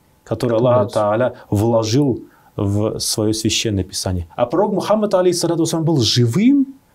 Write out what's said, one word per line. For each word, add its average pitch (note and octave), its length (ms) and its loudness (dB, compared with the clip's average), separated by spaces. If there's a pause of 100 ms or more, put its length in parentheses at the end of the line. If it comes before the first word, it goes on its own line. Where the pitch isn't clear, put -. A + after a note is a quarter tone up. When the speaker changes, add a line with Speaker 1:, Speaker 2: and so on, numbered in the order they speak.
(240)
Speaker 1:
которые A#2 340 -2
Аллах A#2+ 200 4
Speaker 2:
Конечно. G#2 240 0
Speaker 1:
Тааля G#2 320 0 (160)
вложил A2+ 760 0 (320)
в G#2 440 -2
своё A2 340 -2
священное G#2 500 -2
писание. F2+ 520 -6
А - 100 -2
пророк G3+ 280 0
Мухаммад, G3+ 400 0
алейхиссалату F3 480 0
вассалям, D#3+ 240 -2
был D3+ 160 2
живым F3 760 2 (200)